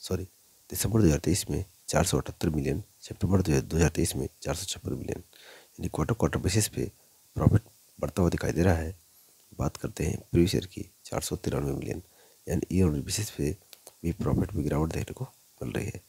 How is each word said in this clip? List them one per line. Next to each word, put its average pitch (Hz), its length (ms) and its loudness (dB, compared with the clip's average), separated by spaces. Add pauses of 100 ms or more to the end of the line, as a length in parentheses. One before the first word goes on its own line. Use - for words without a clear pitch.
sorry, 92 240 -6 (460)
दिसंबर 107 300 2
दो 101 60 8
हज़ार 73 120 8
तेईस - 320 0
में 76 140 -2 (240)
चार 156 160 4
सौ - 140 0
अठहत्तर - 320 -2
मिलियन, 71 320 0 (180)
सितंबर 92 420 0
दो 78 100 2
हज़ार 78 380 4
तेईस - 260 -2
में 64 120 -4 (140)
चार 67 120 -4
सौ - 120 -8
छप्पन - 280 -6
मिलियन, - 240 -8
यानी - 680 -14
क्वार्टर - 260 -2
क्वार्टर - 240 0
basis 104 300 2
पे - 220 -4 (460)
profit - 320 4 (300)
बढ़ता 73 240 -2
हुआ 85 80 6
दिखाई 87 220 -2
दे - 100 2
रहा 90 140 6
है। 80 200 -6 (640)
बात - 180 -2
करते - 300 -6
हैं - 160 -2
previous 87 320 4
year 60 120 0
की, - 180 -12 (200)
चार - 160 -4
सौ - 160 -6
तिरानवे 135 360 -2
मिलियन, 127 300 -6 (440)
यानी - 260 -2
ईयर 92 140 4
ऑन 76 80 2
ईयर 69 100 -2
बेसिस 104 260 -4
पे 71 200 -2 (520)
भी 85 100 -2
profit - 420 0
में 76 100 -2
गिरावट 73 280 0
देखने - 220 -6
को 131 100 -8 (360)
मिल - 120 -6
रही - 140 -4
है। - 220 -8